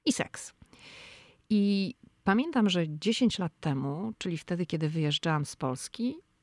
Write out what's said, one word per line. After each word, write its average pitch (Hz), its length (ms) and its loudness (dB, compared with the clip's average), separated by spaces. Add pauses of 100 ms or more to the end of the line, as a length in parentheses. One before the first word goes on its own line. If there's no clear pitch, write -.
i 294 80 4
seks. - 420 -6 (960)
I 202 440 2 (300)
pamiętam, 226 460 4
że 160 280 0
dziesięć 226 400 2
lat 175 220 -2
temu, 143 580 -2
czyli 170 200 -4
wtedy, 175 280 -4
kiedy 156 220 -2
wyjeżdżałam 151 580 0
z - 100 -12
Polski, 226 640 -4 (240)